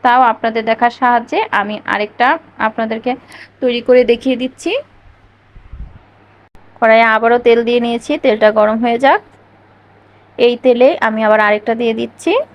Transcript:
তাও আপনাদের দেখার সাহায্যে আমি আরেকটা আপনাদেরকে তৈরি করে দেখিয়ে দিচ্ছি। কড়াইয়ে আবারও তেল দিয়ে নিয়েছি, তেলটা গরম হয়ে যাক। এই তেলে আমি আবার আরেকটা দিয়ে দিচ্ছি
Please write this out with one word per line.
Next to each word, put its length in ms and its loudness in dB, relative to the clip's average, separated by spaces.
তাও 160 4
আপনাদের 380 -4
দেখার 280 0
সাহায্যে 400 0
আমি 140 -6
আরেকটা 360 -2
আপনাদেরকে 460 -4
তৈরি 240 -2
করে 140 6
দেখিয়ে 320 0
দিচ্ছি। 300 -8
কড়াইয়ে 360 4
আবারও 320 2
তেল 220 4
দিয়ে 160 0
নিয়েছি, 280 -4
তেলটা 240 2
গরম 260 2
হয়ে 200 -2
যাক। 160 4
এই 160 0
তেলে 240 2
আমি 200 -4
আবার 200 2
আরেকটা 340 -2
দিয়ে 200 -2
দিচ্ছি 320 -4